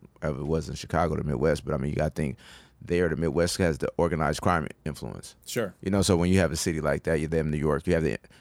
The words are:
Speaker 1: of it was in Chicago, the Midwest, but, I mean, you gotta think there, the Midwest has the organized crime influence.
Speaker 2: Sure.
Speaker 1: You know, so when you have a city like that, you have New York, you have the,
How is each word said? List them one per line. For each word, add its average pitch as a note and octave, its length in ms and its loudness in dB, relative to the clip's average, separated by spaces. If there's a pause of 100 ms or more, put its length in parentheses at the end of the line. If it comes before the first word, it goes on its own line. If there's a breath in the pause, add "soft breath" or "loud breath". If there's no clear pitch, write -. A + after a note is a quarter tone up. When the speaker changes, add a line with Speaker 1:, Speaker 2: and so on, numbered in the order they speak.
(220)
Speaker 1:
of D2+ 160 -2
it D2 80 -6
was D#2 220 -2
in C#2+ 60 -8
Chicago, E2 420 0
the D2 80 -4
Midwest, D2 400 0
but, D2+ 100 -4
I - 20 -2
mean, C#2 140 -2
you - 60 -2
gotta D#2 140 0
think C#2+ 260 -4 (480 loud breath)
there, F2 240 0
the D#2 80 -2
Midwest E2 420 0
has E2 200 2
the D2 180 -2
organized D#2 460 0
crime F2 260 0 (160)
influence. A1+ 500 -10 (100)
Speaker 2:
Sure. G#2+ 380 -4
Speaker 1:
You F#2+ 80 -2
know, G2 120 4
so F#2 140 6
when F2 140 4
you F#2+ 80 6
have E2 140 4
a D#2+ 40 -4
city D#2+ 240 -2
like D2 220 0
that, D#2+ 180 2
you D#2 80 -2
have D#2+ 180 0
New D2+ 120 -2
York, D2 280 0
you F2+ 80 4
have E2 100 2
the, B1 120 0 (240 soft breath)